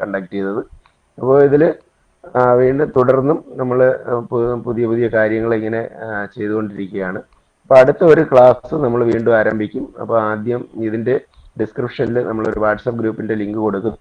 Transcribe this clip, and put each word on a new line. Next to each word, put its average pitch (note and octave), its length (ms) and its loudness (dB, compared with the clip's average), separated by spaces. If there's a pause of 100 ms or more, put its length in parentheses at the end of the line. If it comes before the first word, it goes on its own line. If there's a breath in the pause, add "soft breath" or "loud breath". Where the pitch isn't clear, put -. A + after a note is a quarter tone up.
കണ്ടക്ട് G2 320 -8
ചെയ്തത്. G2 280 -6 (580)
അപ്പോൾ C3+ 260 4
ഇതിൽ, D3 300 4 (640)
ആ, B2 160 4
വീണ്ടും B2+ 440 2
തുടർന്നും C3 520 2
നമ്മൾ, B2+ 500 0 (100)
ആ, B2 100 -2
പു-, A#2 440 -4
പുതിയ A#2 240 -4
പുതിയ A#2 220 -2
കാര്യങ്ങൾ A2 460 0
ഇങ്ങനെ, A2 340 -6 (160)
ആ, G#2+ 200 -8
ചെയ്തുകൊണ്ടിരിക്കുകയാണ്. G2+ 1000 -8 (400)
അപ്പോൾ C3+ 160 6
അടുത്ത C#3 260 6
ഒരു D#3+ 180 8 (100)
ക്ലാസ് B2+ 420 6
നമ്മൾ B2 300 0
വീണ്ടും A2+ 320 2
ആരംഭിക്കും. G#2+ 640 -2
അപ്പോൾ A2+ 200 0
ആദ്യം A2 540 -4
ഇതിൻ്റെ A2+ 460 -4 (400)
ഡിസ്ക്രിപ്ഷനിൽ A#2+ 680 -4
നമ്മളൊരു A2 320 -4
WhatsApp G#2+ 400 -2
ഗ്രൂപ്പിൻ്റെ A2 340 -4
ലിങ്ക് G#2 240 -6
കൊടുക്കും. G#2 420 -2